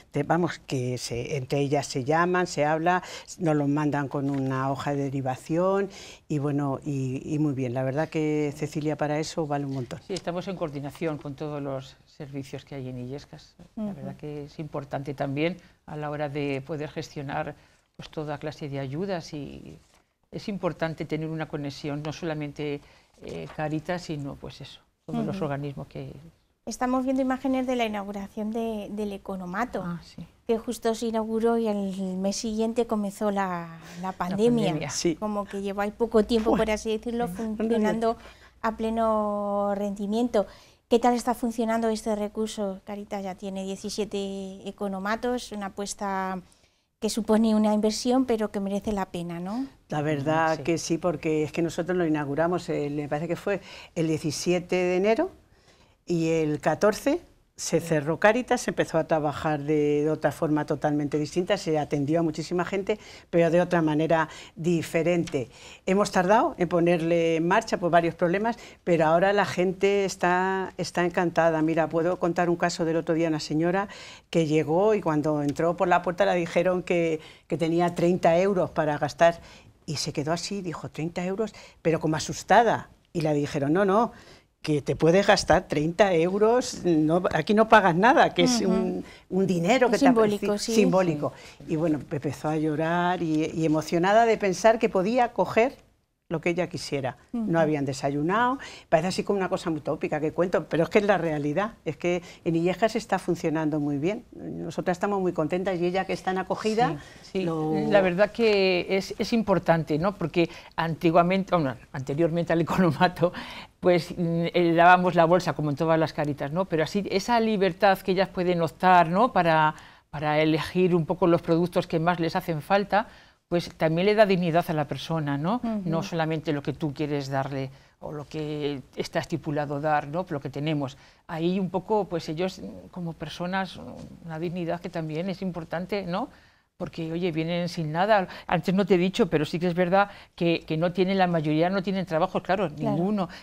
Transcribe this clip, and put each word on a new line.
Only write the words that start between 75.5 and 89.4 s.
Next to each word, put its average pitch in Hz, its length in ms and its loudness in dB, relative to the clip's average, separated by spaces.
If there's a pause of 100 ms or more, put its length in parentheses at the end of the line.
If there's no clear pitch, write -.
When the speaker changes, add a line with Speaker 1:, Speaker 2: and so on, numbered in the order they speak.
Speaker 1:
por 185 120 0
la 175 140 4
puerta 180 220 0
le 196 120 4
dijeron 180 460 0
que, 165 380 0 (260)
que 160 120 -4
tenía 170 360 0
treinta 170 440 4
euros 185 320 2
para 151 260 0
gastar, 170 440 2 (460)
y 156 100 -6
se 147 160 -6
quedó 151 200 -2
así, 190 300 -4
dijo, 160 260 -8
"treinta 165 360 -6
euros", 190 280 -4 (300)
pero 160 180 2
como 160 160 0
asustada, 190 720 2 (240)
y 170 100 -4
le 151 120 2
dijeron, 147 380 0
"No, 190 120 4
no, 214 280 4 (500)
que 147 200 0
te 151 120 -2
puedes 170 320 6
gastar 185 420 4
treinta 170 460 2
euros, 202 680 2
no, 160 380 4 (100)
aquí 160 220 2
no 220 140 6
pagas 190 280 8
nada", 220 380 6
que 180 100 4
es 247 160 2
Speaker 3:
Ujú. 190 100 2
Speaker 1:
un, 185 340 0 (260)
un 185 180 2